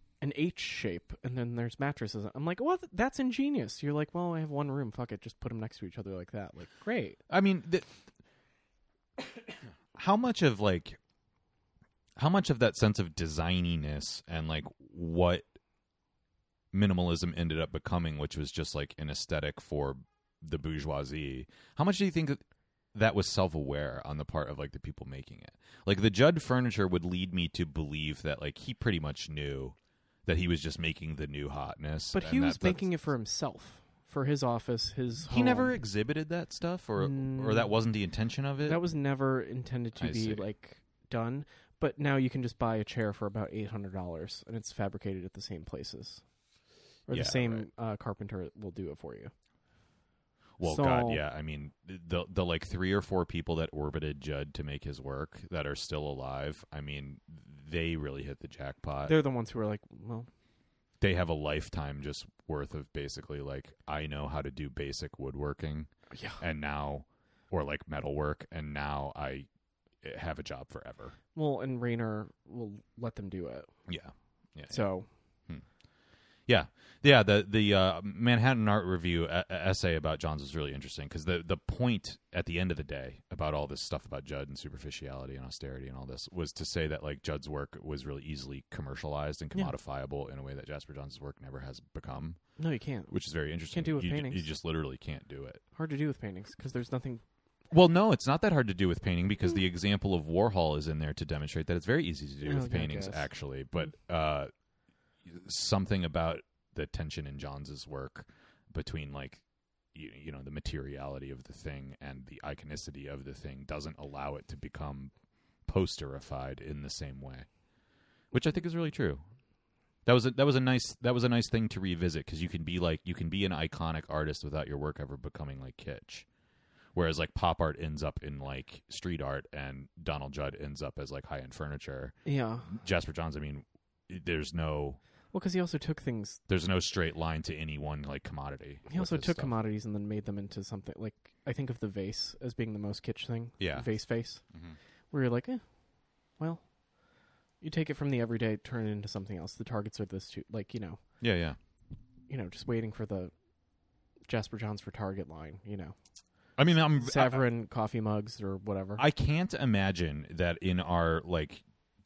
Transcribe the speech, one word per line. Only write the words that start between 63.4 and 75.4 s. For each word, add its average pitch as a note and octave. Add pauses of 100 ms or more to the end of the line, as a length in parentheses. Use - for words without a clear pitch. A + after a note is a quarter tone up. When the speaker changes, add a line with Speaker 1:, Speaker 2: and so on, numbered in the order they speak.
Speaker 2:
like, C#2 (140)
"I D2+
know D2
how C#2+
to C#2
do C#2
basic C#2
woodworking." D2 (300)
Speaker 1:
Yeah. - (120)
Speaker 2:
And D#2+
now, D2 (480)
or, E2
like, D2
metalwork, D2
and D2+
now C#2+
I C#2 (720)
have D#2
a D2+
job C2+
forever. - (240)
Speaker 1:
Well, D3
and B2+
Raynor A2+ (180)
will G#2+ (260)
let A#2
them G2+
do F2+
it. C2 (240)
Speaker 2:
Yeah. E2+ (540)
Yeah, D2+
yeah. -
Speaker 1:
So G2 (1400)